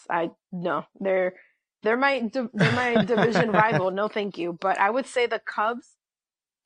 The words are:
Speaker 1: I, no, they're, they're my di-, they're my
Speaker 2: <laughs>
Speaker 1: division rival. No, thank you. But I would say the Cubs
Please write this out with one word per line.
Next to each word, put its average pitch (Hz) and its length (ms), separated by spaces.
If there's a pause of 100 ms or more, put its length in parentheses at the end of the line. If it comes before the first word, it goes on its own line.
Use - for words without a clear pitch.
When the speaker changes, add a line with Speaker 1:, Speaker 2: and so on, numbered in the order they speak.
Speaker 1:
I, 170 220 (220)
no, 170 320 (120)
they're, 185 360 (480)
they're 220 160
my 269 240
di-, 233 320
they're 202 180
my 240 320
Speaker 2:
<laughs> - 20
Speaker 1:
division 214 460
rival. 190 400
No, 202 160
thank 208 300
you. 170 220
But 190 200
I 196 100
would 247 160
say 240 220
the 220 120
Cubs 233 500 (760)